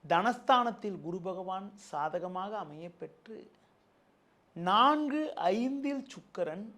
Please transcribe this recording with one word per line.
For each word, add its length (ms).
தனஸ்தானத்தில் 1000
குரு 220
பகவான் 400
சாதகமாக 640
அமையப்பெற்று, 760
நான்கு, 540
ஐந்தில் 580
சுக்கிரன் 540